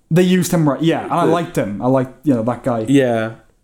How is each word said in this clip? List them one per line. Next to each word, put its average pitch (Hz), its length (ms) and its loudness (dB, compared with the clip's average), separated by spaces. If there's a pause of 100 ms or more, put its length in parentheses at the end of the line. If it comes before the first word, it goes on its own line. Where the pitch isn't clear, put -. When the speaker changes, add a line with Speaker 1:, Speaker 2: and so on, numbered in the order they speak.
Speaker 1:
They 170 140 4
used 180 280 2
him 165 160 2
right, 135 140 -2
yeah. 151 220 0
And - 100 -6
I 165 120 0
Speaker 2:
Good. 160 60 2
Speaker 1:
liked 165 260 -2
him. 101 240 -4
I 120 60 -2
liked, 131 380 -2
you 143 80 2
know, 117 100 -2
that 117 200 -4
guy. 117 240 -4
Speaker 2:
Yeah. 120 460 2 (300)